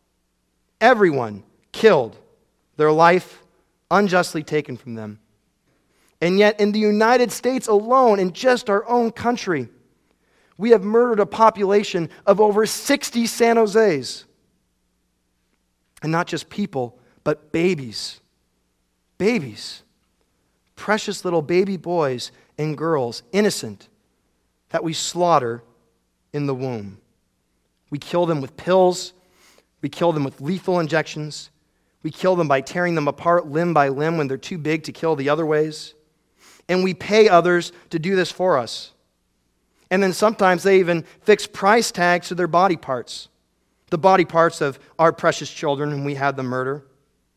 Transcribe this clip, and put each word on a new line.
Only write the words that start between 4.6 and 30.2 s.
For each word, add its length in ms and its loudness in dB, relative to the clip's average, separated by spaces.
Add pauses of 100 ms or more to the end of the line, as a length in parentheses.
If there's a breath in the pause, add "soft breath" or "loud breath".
from 200 -14
them. 240 -14 (1000)
And 180 0
yet, 220 4
in 140 2
the 60 0
United 520 2
States 360 -4
alone, 520 4
in 140 -2
just 360 0
our 200 0
own 220 0
country, 580 -4 (880)
we 140 2
have 120 4
murdered 380 0
a 40 2
population 840 0 (160 loud breath)
of 160 4
over 240 2
sixty 600 -2
San 280 2
Jose's. 720 0 (1800)
And 80 -4
not 160 0
just 220 -8
people, 500 -8 (240 soft breath)
but 300 -4
babies. 640 -4 (1000)
Babies. 640 -4 (920)
Precious 480 -4
little 180 -2
baby 360 0
boys 540 -4 (260 soft breath)
and 200 -6
girls, 540 -4
innocent, 560 -4 (840)
that 140 -4
we 100 -4
slaughter 680 0 (720)
in 120 -4
the 80 -2
womb. 460 -8 (920)
We 80 -8
kill 280 -2
them 160 -2
with 160 -12
pills. 560 2 (680 soft breath)
We 80 -6
kill 220 -2
them 120 -2